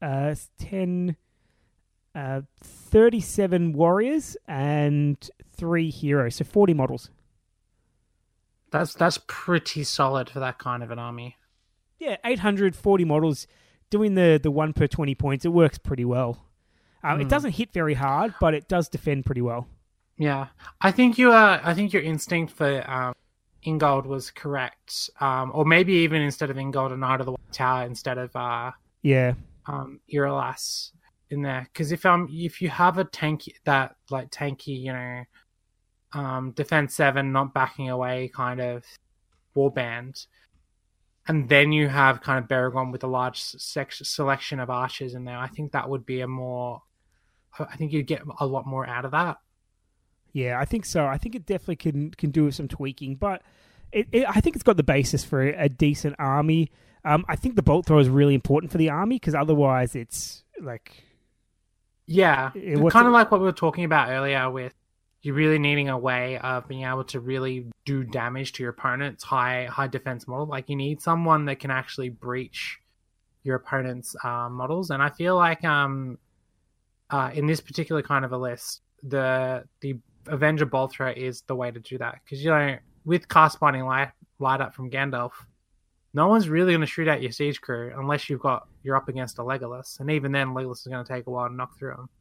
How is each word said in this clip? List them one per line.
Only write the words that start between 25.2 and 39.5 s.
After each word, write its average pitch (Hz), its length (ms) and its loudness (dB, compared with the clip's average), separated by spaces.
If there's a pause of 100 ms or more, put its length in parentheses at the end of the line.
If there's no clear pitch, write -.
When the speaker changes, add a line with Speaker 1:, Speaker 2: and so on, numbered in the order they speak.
Speaker 2:
Um, 131 340 0
or 156 100 2
maybe 175 300 6
even 160 260 4
instead 143 300 -2
of 135 80 -6
Ingold, 135 340 -2
a 127 40 -6
Knight 131 240 0
of 131 60 -4
the 127 60 -6
White - 200 -12
Tower 127 320 0
instead 123 340 -8
of, 127 180 -10
uh, 120 360 -6 (300)
Speaker 1:
Yeah. 131 300 4 (340)
Speaker 2:
um, 139 340 -10 (120)
Irolas 139 800 -4 (380)
in 143 120 -6
there. 131 320 -6
'Cause 151 160 -4
if, 170 140 -6
um, 175 260 4
if 165 300 -8
you 180 80 -2
have 175 300 2
a 190 60 0
tank, 156 400 -4 (200)
that, 135 320 0 (140)
like, 135 200 -6
tanky, 139 500 -8
you 131 120 -8
know, 123 320 -10 (880)
um, 131 400 -6
defense 147 420 -2
seven, 139 380 2
not 135 220 0
backing 131 340 -2
away 127 400 -4
kind 123 320 -6
of 123 240 -6 (720)